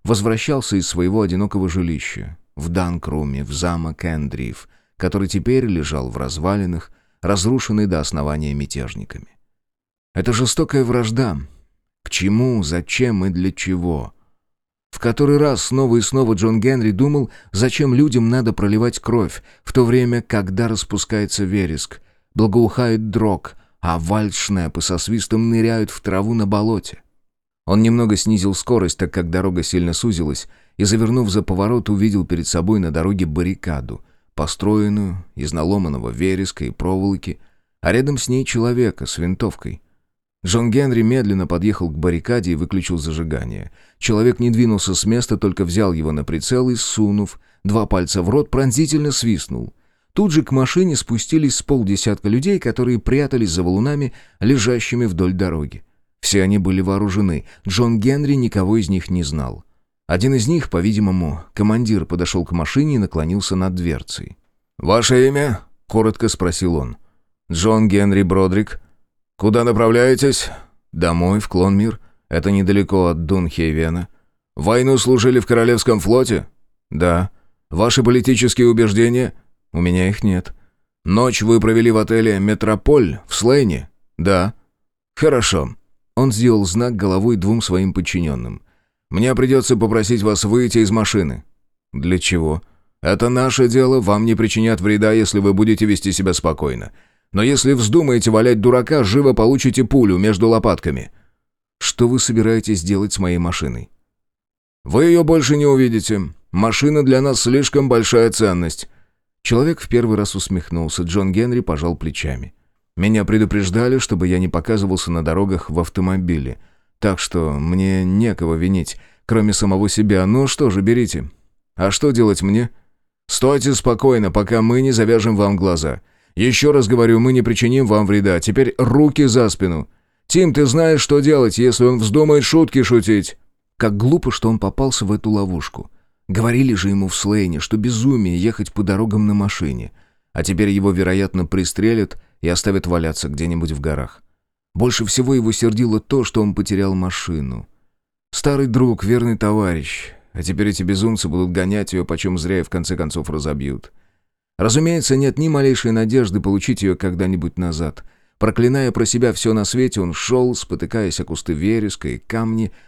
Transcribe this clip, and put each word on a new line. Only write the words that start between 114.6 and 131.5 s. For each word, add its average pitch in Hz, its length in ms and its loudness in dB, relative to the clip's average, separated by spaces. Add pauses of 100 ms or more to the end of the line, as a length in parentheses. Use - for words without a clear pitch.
на 85 120 -2
дорогах 90 460 -2
в 78 100 -4
автомобиле. 87 800 -2 (400)
Так 98 200 0
что 80 340 -4
мне 92 520 0
некого 92 500 0
винить, 90 440 -2 (280)
кроме 107 260 2
самого 98 360 0
себя. 101 380 2
Ну 127 200 2
что 131 240 0
же, 98 100 0
берите. 101 480 0 (460)
А 95 160 0
что 143 220 0
делать 110 300 4
мне?" 110 280 0 (560)
"Стойте 139 480 0
спокойно, 117 560 2
пока 107 320 0
мы 120 200 4
не 135 100 2
завяжем 110 440 4
вам 101 200 2
глаза. 82 460 -2 (320)
Еще 123 380 2
раз 135 140 4
говорю, 113 320 4
мы 127 140 4
не 127 100 4
причиним 120 440 2
вам 107 200 2
вреда. 98 340 2
Теперь 120 380 0
руки 139 460 4
за 117 240 4
спину. 87 400 -2 (380)
Тим, 170 280 2
ты 147 120 4
знаешь, 156 340 4
что 143 200 2
делать, 135 380 4